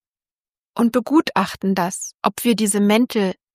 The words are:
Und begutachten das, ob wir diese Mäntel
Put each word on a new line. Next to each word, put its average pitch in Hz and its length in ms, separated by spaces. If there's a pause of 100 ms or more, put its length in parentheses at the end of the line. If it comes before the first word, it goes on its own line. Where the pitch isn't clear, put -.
(800)
Und 233 140
begutachten 196 840
das, 185 460
ob - 220
wir 233 120
diese 208 240
Mäntel 208 540 (220)